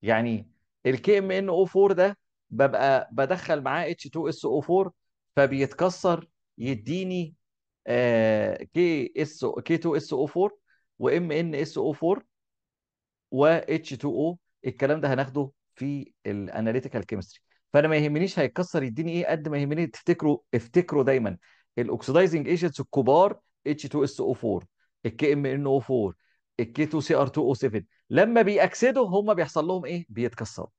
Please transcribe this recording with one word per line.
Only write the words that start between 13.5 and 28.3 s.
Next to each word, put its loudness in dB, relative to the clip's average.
تو -6
او. -2
الكلام 0
ده 0
هناخده -4
في -8
الاناليتيكال -4
كيمستري. -10
فانا 4
ما 2
يهمنيش 0
هيتكسر -2
يديني -6
ايه، -4
قد -4
ما -4
يهمني -2
تفتكروا، -2
افتكروا 0
دايما 0
الاكسدايزنج 0
ايجنتس -2
الكبار 2
اتش -4
تو -2
اس -6
او -2
فور، -4
الكي 0
ام 0
ان -4
او 2
فور، -2
الكي -2
تو -2
سي 2
ار 4
تو -2
او 2
سفن، -4
لما 4